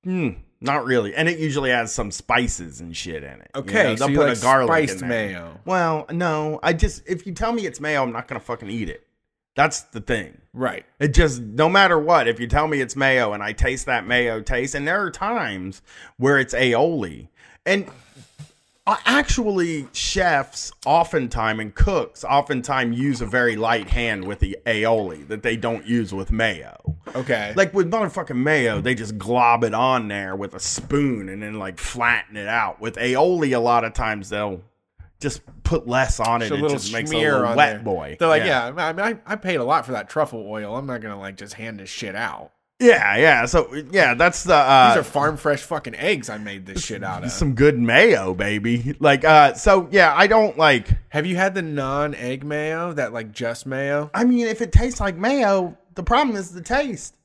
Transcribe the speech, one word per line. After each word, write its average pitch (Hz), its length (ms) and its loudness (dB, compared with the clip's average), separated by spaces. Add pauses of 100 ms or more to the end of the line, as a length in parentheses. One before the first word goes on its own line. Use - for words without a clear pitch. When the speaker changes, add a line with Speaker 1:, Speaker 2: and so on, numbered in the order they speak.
Speaker 1:
hmm, 180 280 -2 (300)
not 135 240 -2
really. 120 300 0
And 160 140 0
it 170 100 -4
usually 143 320 -2
has 117 240 0
some 104 160 -6
spices 113 720 -4
and 82 160 -14
shit 80 260 -10
in 69 80 -16 (100)
it. - 140 -20
You 139 60 -8
Speaker 2:
Okay, 147 240 0
Speaker 1:
know, 113 120 2
Speaker 2:
so 127 100 0
Speaker 1:
they'll 135 40 0
Speaker 2:
you 143 80 2
Speaker 1:
put 147 100 4
Speaker 2:
like 120 100 -2
Speaker 1:
a - 20 -8
garlic 127 280 4 (200)
Speaker 2:
spiced 95 140 -6
Speaker 1:
in 127 60 -6
there. 113 200 -2
Speaker 2:
mayo. 85 360 -12
Speaker 1:
Well, 170 460 -2
no. 156 520 -2
I 170 100 0
just, 170 340 -2
if 175 200 -8
you 190 60 -10
tell 226 200 -4
me 220 140 -4
it's 135 140 -10
mayo, 147 220 -2
I'm 120 100 -4
not 113 160 -10
gonna 123 120 -10
fucking 117 300 -10
eat 107 180 -6
it. - 180 -14 (500)
That's 151 260 -2
the - 180 -16
thing. 104 380 -6 (140)
Speaker 2:
Right. 117 320 -6 (140)
Speaker 1:
It 147 160 0
just, 143 260 4
no 117 280 0
matter 185 300 6
what, 151 280 4
if 117 140 0
you 120 80 -6
tell 147 180 2
me 147 140 -2
it's 123 160 -6
mayo 131 360 2
and 104 100 -6
I 107 100 -6
taste 127 340 -2
that 120 200 -2
mayo 120 340 0
taste, 127 340 -4
and 143 140 -4
there 190 160 0
are 170 80 -6
times 113 680 -6 (360)
where 139 240 4
it's 127 140 -4
aioli, 120 760 0 (360)
and 196 220 0 (1000)
I, 202 200 0
actually, 196 840 0
chefs - 800 -2 (140)
oftentimes 123 760 0
and 107 140 -10
cooks 170 480 2
oftentimes 127 760 0
use 131 240 -2
a 113 40 -4
very 117 300 0
light 113 320 0
hand 110 380 -2
with 101 140 -6
the 95 260 -2
aioli 107 640 0
that 104 140 -8
they 117 140 -2
don't 113 300 -6
use 113 260 0
with 95 180 -6
mayo. 110 460 -2 (400)
Speaker 2:
Okay. 117 400 -2
Speaker 1:
Like, 190 160 2
with 185 180 2
motherfucking 185 460 -2
mayo, 123 460 2
they 127 120 0
just 107 220 -8
glob 120 480 2
it 107 80 0
on 120 360 2
there 98 280 -6
with 98 180 -8
a 92 60 -14
spoon 127 680 -4
and 101 120 -12
then, 107 160 -10
like, 95 200 -10
flatten 117 580 -2
it 101 120 -8
out. 110 300 -2
With 110 180 -8
aioli, 135 600 2
a 117 40 2
lot 120 240 4
of 110 100 -8
times 107 340 -4
they'll 104 320 -6 (580)
just - 220 -6 (220)
put - 260 0
less 127 320 0
on 117 220 2
it. 110 80 -2
Speaker 2:
Just - 20 -2
a - 40 -2
Speaker 1:
It 139 40 -2
Speaker 2:
little 143 160 0
Speaker 1:
just 107 160 -8
makes 117 160 -4
a 156 60 -4
Speaker 2:
smear 151 180 2
Speaker 1:
little 127 160 2
Speaker 2:
on 117 80 0
Speaker 1:
wet 143 200 4
Speaker 2:
there. 110 60 -12
Speaker 1:
boy. 82 360 -6
Speaker 2:
They're 165 100 2
like, 151 160 4
Speaker 1:
Yeah. 127 320 0
Speaker 2:
"Yeah, 160 220 -2
I, 208 140 -2
I, - 120 -8
I 208 120 -8
paid 185 200 -4
a 127 80 -2
lot 143 220 0
for 127 60 -8
that 104 180 -8
truffle 123 360 -4
oil. 107 300 -8
I'm 135 80 -8
not 127 160 -8
gonna, 107 180 -12
like, 98 200 -14
just 101 160 -16
hand 110 260 -14
this 95 80 -16
shit 101 260 -10
out." 101 360 -8 (300)
Speaker 1:
Yeah, 147 360 6
yeah. 127 300 6
So, 151 260 0 (200)
yeah, 151 220 4
that's 170 280 2
the, 170 140 4
uh, 135 340 8
Speaker 2:
These 117 80 6
are 151 60 2
farm 147 320 0
fresh 143 260 0
fucking 143 320 -8
eggs 160 340 -2
I 107 100 -10
made 98 280 -12
this 95 180 -8
shit 98 200 -8
out 92 180 -8
of. 87 80 -6
Speaker 1:
Some 139 240 0
good 135 240 6
mayo, 120 560 4
baby. 110 640 -2
Like, 139 260 4
uh, 151 300 8
so, 190 380 4
yeah, 175 220 6
I 185 120 6
don't 208 320 4
like 143 300 4 (220)
Speaker 2:
Have 151 140 -2
you 180 120 -2
had 190 180 0
the 190 80 -4
non-egg 139 840 -4
mayo, 156 500 -6
that, 127 180 -4
like, 113 180 -10
just 117 340 -8
mayo? 139 480 -4
Speaker 1:
I 214 120 0
mean, 240 240 2
if 220 120 -6
it 226 120 -6
tastes 247 280 2
like 196 160 -4
mayo, 196 640 0 (160)
the 185 80 -12
problem 240 340 0
is 180 140 -10
the 175 100 -16
taste. 247 540 -6 (100)